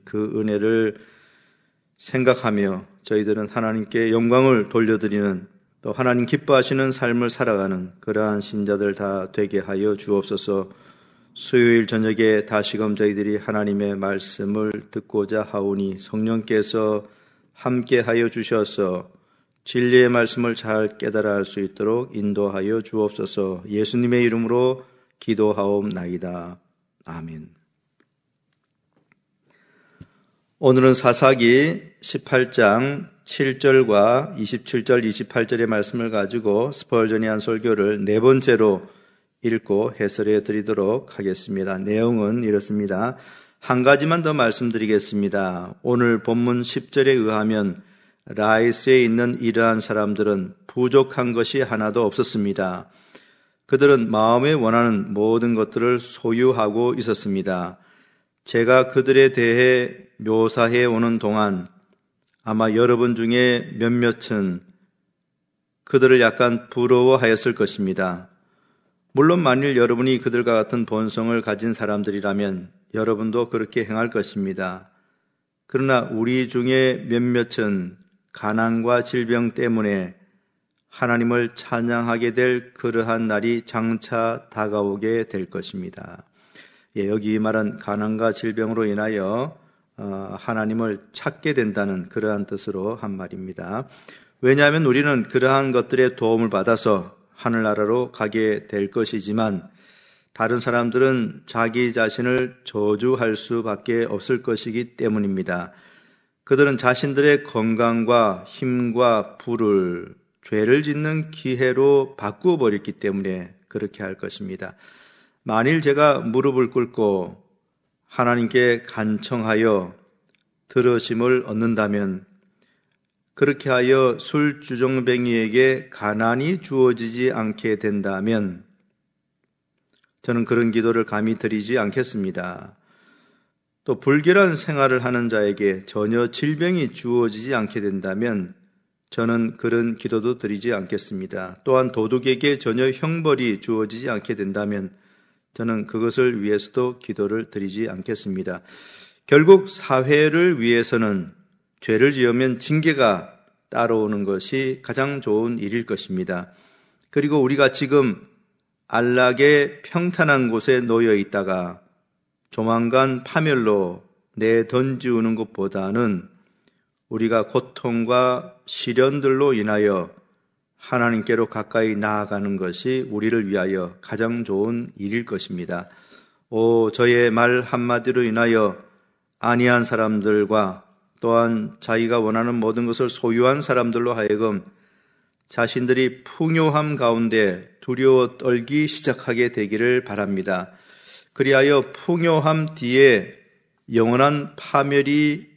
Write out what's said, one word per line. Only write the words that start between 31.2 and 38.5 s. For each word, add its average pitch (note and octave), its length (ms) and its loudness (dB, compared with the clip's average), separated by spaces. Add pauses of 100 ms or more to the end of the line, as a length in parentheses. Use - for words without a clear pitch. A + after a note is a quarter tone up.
십팔 - 500 -2
장 B2 760 2
칠 C3+ 340 -2
절과 B2+ 800 4
이십칠 A2 460 -6
절, B2 200 4
이십팔 A2 420 -4
절의 A#2 200 -2
말씀을 A2+ 440 -4
가지고 G#2+ 600 -2
스펄전이 A2+ 540 0
한 G#2+ 140 -2
설교를 G#2+ 640 0
네 G#2+ 160 2
번째로 A2+ 680 4 (540)